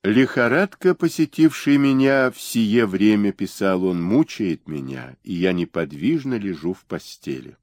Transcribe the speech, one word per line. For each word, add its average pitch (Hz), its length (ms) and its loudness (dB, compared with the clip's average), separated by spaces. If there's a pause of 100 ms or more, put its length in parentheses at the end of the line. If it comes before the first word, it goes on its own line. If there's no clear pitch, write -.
«Лихорадка, 131 920 2
посетившая 156 800 2
меня 135 520 2
в - 120 -10
сие 113 440 2
время, — 101 480 2
писал 95 520 -2
он, — 87 180 -2
мучает 101 640 -2
меня, 65 560 -12
и 95 100 -8
я 90 200 0
неподвижно 87 800 -4
лежу 92 400 -6
в - 100 -14
постели». - 800 -12